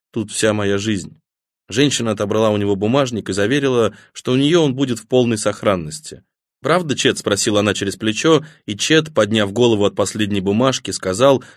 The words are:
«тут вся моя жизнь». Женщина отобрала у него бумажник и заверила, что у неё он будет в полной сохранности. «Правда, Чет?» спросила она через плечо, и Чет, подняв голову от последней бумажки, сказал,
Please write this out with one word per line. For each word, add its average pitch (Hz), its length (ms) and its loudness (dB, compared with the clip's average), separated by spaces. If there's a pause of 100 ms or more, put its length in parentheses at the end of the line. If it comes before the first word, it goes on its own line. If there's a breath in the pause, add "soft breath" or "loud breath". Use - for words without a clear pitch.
(120)
«тут 107 200 -6
вся 107 220 0
моя 101 240 0
жизнь». 104 400 -4 (520)
Женщина 117 420 0
отобрала 107 380 0
у 107 80 0
него 101 180 0
бумажник 117 540 -2
и 95 40 -4
заверила, 120 600 0 (180 loud breath)
что - 180 -6
у 127 40 2
неё 156 280 2
он 139 100 0
будет 127 260 -2
в - 80 -20
полной 120 300 2
сохранности. 92 840 -4 (380)
«Правда, 156 340 0
Чет?» 117 220 2
спросила 104 420 0
она 101 140 0
через 98 240 -4
плечо, 151 480 0 (200 loud breath)
и 107 100 -6
Чет, 156 380 0
подняв 107 400 0
голову 110 320 2
от 95 100 0
последней 101 460 -2
бумажки, 117 500 -2
сказал, 117 520 0 (140)